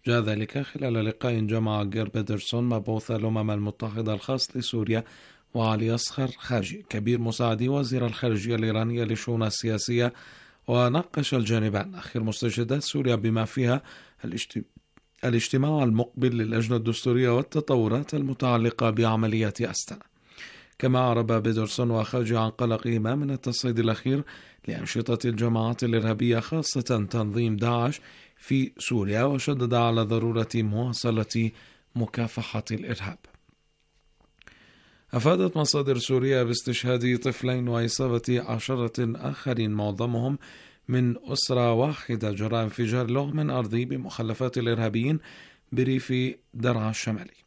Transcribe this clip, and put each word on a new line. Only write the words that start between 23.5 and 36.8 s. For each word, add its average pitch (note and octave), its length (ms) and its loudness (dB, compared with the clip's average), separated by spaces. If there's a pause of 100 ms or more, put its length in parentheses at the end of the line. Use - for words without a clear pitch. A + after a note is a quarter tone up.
الأخير A#2+ 440 2 (440)
لأنشطة A#2 600 -2
الجماعات A2+ 560 0
الإرهابية، A2+ 560 2
خاصة A#2+ 720 0
تنظيم A2 440 0
داعش A#2+ 460 0 (360)
في C3+ 400 0
سوريا، G#2+ 460 0
وشدد C3 500 0
على A#2 280 4
ضرورة A2+ 540 0
مواصلة A2+ 960 0 (440)
مكافحة A#2 760 -4
الإرهاب. G2 460 -6 (2000)
أفادت E3+ 440 2
مصادر C#3 400 2
سورية C3 460 2
باستشهاد B2 760 0